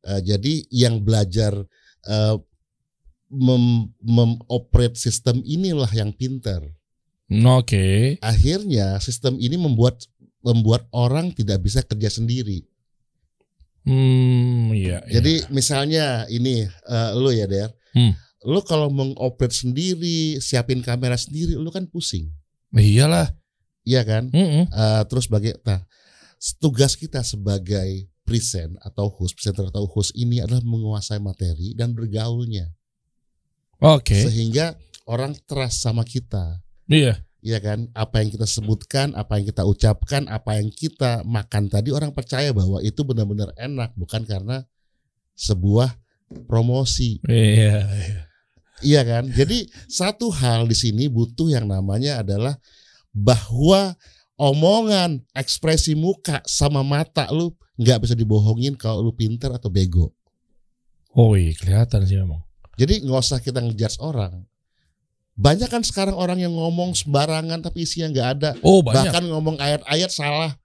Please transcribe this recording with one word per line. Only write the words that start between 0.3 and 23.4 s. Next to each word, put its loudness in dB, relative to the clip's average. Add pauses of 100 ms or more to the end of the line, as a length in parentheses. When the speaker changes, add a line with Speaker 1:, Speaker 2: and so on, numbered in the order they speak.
Speaker 1:
yang 2
belajar, 0 (480)
eh, 0 (960)
mem-, 2 (160)
mem-operate 2
sistem 0
inilah -2
yang -2
pinter. -6 (720)
Speaker 2:
Oke. 4
Speaker 1:
Akhirnya 2
sistem -4
ini -2
membuat, 2 (400)
membuat 2
orang 0
tidak -2
bisa 0
kerja -4
sendiri. -4 (1200)
Speaker 2:
Hmm, 4
iya, -2
Speaker 1:
Jadi 2
Speaker 2:
iya. -12
Speaker 1:
misalnya 0 (240)
ini, -2
eh, -4
lu 2
ya, 0
Der. -4 (240)
Speaker 2:
Hmm. 6 (340)
Speaker 1:
Lu 0
kalau 0
mengoperate -2
sendiri, -2
siapin -2
kamera -2
sendiri, -4
lu -4
kan -6
pusing. -6 (400)
Speaker 2:
Iyalah. 4 (500)